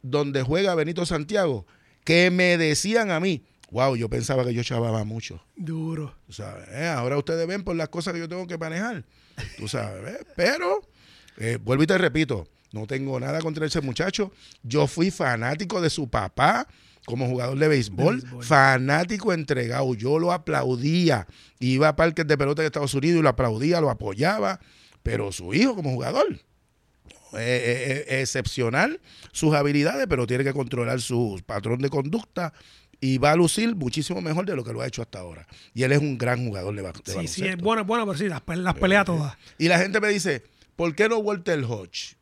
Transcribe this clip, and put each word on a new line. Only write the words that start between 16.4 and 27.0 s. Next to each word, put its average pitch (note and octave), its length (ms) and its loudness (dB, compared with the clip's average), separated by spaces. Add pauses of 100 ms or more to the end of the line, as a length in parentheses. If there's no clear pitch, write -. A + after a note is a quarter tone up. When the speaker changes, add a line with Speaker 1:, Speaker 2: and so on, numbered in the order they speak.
Speaker 1:
como B2 220 -2
jugador B2 300 -2
de D3+ 100 4
béisbol, C#3 500 2
Speaker 2:
De - 60 -6
béisbol. - 200 -14
Speaker 1:
fanático D3 920 4
entregado. C3 600 -2
Yo C3 240 0
lo E3+ 120 2
aplaudía. C#3+ 960 2 (320)
Iba C3 300 4
a C#3+ 60 0
parques D#3+ 320 2
de D3 100 4
pelota C#3+ 240 2
en D#3 60 2
Estados C#3+ 260 -2
Unidos D#3+ 260 4
y D#3+ 40 4
lo D3 60 8
aplaudía, B2+ 520 0
lo D3 80 4
apoyaba. E3+ 680 -2 (440)
Pero G#2+ 280 -2
su F#2 220 -8
hijo A3+ 220 4
como D3 160 -4
jugador, B2+ 420 0
eh, - 40 -8 (960)